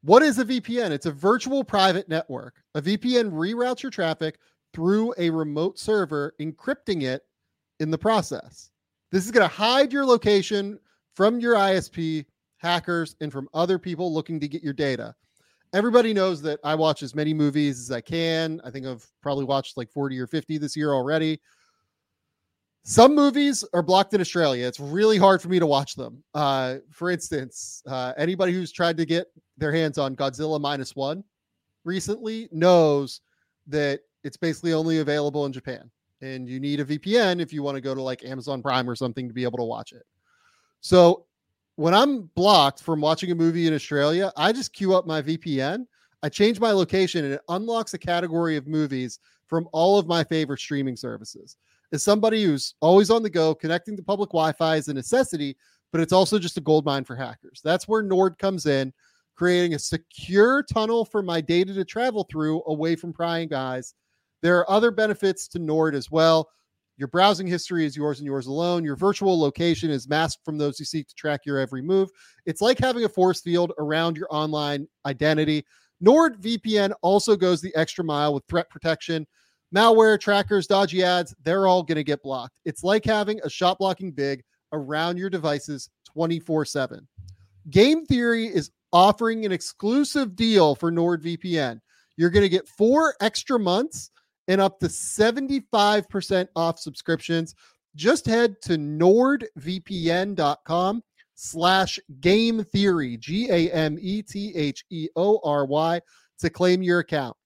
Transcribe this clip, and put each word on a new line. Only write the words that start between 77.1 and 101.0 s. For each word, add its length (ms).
goes 240
the 160
extra 260
mile 320
with 140
threat 220
protection. 540
Malware, 440
trackers, 500
dodgy 340
ads, 400
they're 240
all 160
gonna 220
get 180
blocked. 420
It's 200
like 200
having 380
a 80
shot 280
blocking 340
big 320
around 460
your 100
devices 600
twenty-four 580
seven. 420
Game 380
Theory 400
is 240
offering 520
an 60
exclusive 840
deal 400
for 160
NordVPN. 880
You're 140
gonna 180
get 200
four 520
extra 380
months 540
and 140
up 180
to 100
seventy-five 1200
percent 460
off 240
subscriptions. 760
Just 280
head 380
to 160
nord 760
V 240
P 320
N 240
dot 280
com 380